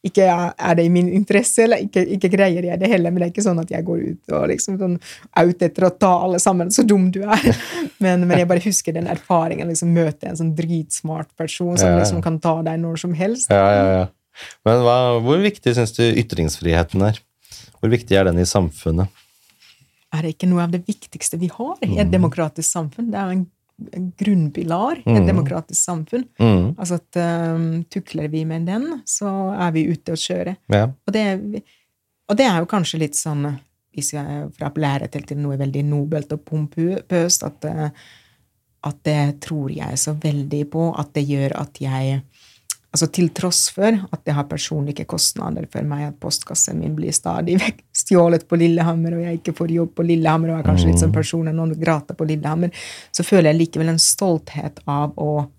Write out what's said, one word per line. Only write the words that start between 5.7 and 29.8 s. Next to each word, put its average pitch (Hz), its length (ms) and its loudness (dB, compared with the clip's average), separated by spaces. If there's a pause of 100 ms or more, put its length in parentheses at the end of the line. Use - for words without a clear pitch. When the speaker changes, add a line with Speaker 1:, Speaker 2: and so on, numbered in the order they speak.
Speaker 1:
å 180 80 -16
ta 185 240 4
alle 185 160 0
sammen, 185 320 2
så 254 160 4
dum 190 240 4
du 196 140 -4
er. 220 320 2 (180)
<laughs> 339 260 -6
Men, 180 280 2
men 175 100 6
jeg 175 80 4
bare 175 140 2
husker 185 340 -2
den 170 140 -4
erfaringen, 165 580 -2
liksom 170 260 0
møte 160 360 0
en 160 80 -8
sånn 165 180 -2
dritsmart 160 840 -6
person 175 400 -4
som 185 120 4
Speaker 2:
Ja, 87 80 6
ja. 95 80 4
Speaker 1:
liksom 90 180 0
kan 160 160 -2
ta 160 240 0
deg 160 160 -4
når 165 200 -4
som 180 160 -4
helst. 208 360 -2
Speaker 2:
Ja, 101 200 6
ja, 95 280 4
ja. 92 80 2 (580)
Men 120 180 6
hva, 120 400 4
hvor 139 200 4
viktig 202 320 0
synes 117 200 2
du 117 80 2 (100)
ytringsfriheten 85 920 0
er? 107 160 2 (600)
Hvor 110 100 0
viktig 113 260 0
er 95 80 6
den 87 140 2
i 90 60 2
samfunnet? 87 640 0 (1040)
Speaker 1:
Er 156 100 -4
det 160 140 -4
ikke 180 120 -2
noe 175 160 2
av 170 60 -2
det 180 160 -4
viktigste - 520 -8
vi 175 100 -2
har 285 340 -6
i 202 160 0
et 202 80 4
Speaker 2:
Mhm. 170 60 0
Speaker 1:
demokratisk 170 580 0
samfunn? 175 400 -6
Det 208 80 -6
er 196 60 -4
jo 185 60 -4
en, 185 160 -2 (480)
en 180 240 -8
grunnpilar 180 800 0
i 170 120 -2
et 110 120 6
Speaker 2:
Mhm. 85 40 4
Speaker 1:
demokratisk 131 580 0
samfunn. 175 400 -4 (140)
Speaker 2:
Mhm. 110 380 4
Speaker 1:
Altså 180 200 -4
at, - 200 -8
ehm, 165 720 -2
tukler 156 400 -8
vi 156 160 -4
med 165 220 -4
den, 247 400 -4
så 196 520 -4
er 175 140 0
vi 160 140 2